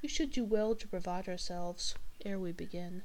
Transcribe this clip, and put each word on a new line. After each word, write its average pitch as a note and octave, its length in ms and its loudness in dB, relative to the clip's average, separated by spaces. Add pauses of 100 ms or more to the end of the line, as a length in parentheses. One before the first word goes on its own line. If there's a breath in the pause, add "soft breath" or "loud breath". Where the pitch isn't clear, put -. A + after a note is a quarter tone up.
we D4 60 -4
should D4+ 240 4
do B3 120 4
well G#3+ 320 4
to G#3 120 -6
provide F3+ 400 -2
ourselves F3 680 0 (280)
ere G3 160 -2
we F3+ 120 -2
begin. F3 540 -4